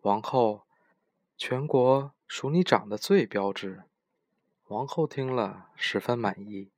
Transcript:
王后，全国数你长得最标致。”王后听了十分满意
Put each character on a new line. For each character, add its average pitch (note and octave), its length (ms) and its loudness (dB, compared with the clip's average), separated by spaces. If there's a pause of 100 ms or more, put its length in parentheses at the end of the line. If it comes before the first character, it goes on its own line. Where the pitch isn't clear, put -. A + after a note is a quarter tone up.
王 G#2 200 0
后， A2+ 440 0 (720)
全 C3 300 -4
国 C3+ 460 2 (140)
数 - 220 -8
你 E3+ 140 4
长 G#2+ 240 4
得 G#2 100 -6
最 F#3+ 280 4
标 G2 260 -2
致。” F#2+ 320 -10 (840)
王 A#2 180 -6
后 D#3+ 180 -2
听 C3 300 -4
了 G2+ 400 -4
十 - 240 -2
分 A#2+ 180 0
满 G#2 220 -2
意 G2 380 -12